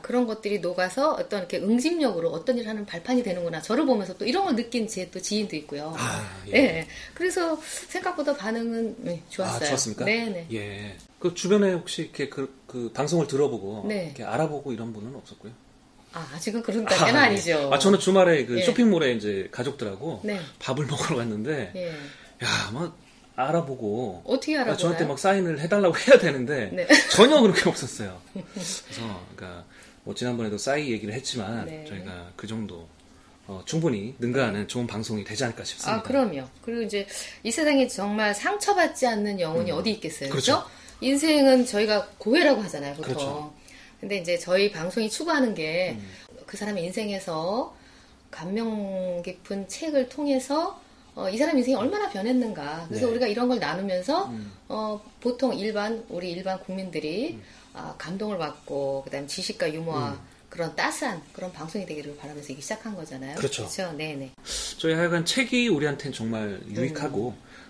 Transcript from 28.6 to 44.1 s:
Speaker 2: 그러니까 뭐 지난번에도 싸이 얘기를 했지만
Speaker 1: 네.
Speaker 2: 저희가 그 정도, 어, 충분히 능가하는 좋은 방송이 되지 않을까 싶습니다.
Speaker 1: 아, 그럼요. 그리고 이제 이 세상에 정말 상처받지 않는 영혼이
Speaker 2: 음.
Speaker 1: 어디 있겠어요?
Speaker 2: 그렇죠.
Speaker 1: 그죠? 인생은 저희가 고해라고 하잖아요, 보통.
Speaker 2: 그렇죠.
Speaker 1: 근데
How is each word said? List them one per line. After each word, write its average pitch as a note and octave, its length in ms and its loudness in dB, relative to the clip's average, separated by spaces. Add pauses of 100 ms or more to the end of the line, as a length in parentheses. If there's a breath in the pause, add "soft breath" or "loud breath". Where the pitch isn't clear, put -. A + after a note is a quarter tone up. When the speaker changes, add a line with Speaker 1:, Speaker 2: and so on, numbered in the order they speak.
Speaker 2:
그러니까 F2 280 -12 (400 soft breath)
뭐 G#2 100 -8
지난번에도 A#2 460 -2
싸이 C#3 320 0
얘기를 G#2 240 -4
했지만 A2 500 -4
Speaker 1:
네. - 220 -12
Speaker 2:
저희가 F2+ 480 -12
그 - 100 -12
정도, F#2+ 420 -8 (600 soft breath)
어, F#2+ 180 -12
충분히 C3+ 540 -2
능가하는 A#2 480 0
좋은 A#2+ 180 -4
방송이 A2 380 -6
되지 G#2+ 220 -6
않을까 A2 180 -6
싶습니다. - 360 -4
Speaker 1:
아, - 40 -8
그럼요. G#3+ 400 0 (180)
그리고 A#3 220 -4
이제 G3+ 240 -4 (340 loud breath)
이 A3 80 -4
세상에 C#4 380 4
정말 G#3 480 0
상처받지 F4+ 720 2
않는 G#3 320 0
영혼이 E3 320 0
Speaker 2:
음. D3+ 60 -2
Speaker 1:
어디 F#3 160 0
있겠어요? D3 360 -8
Speaker 2:
그렇죠. F#3+ 320 2
Speaker 1:
그죠? - 80 -12 (320 loud breath)
인생은 C4+ 640 6
저희가 G#3 420 2 (120)
고해라고 C4+ 420 6
하잖아요, C#3+ 320 -6
보통. D3 220 -4
Speaker 2:
그렇죠. D3 380 -4 (460 loud breath)
Speaker 1:
근데 G3+ 180 -4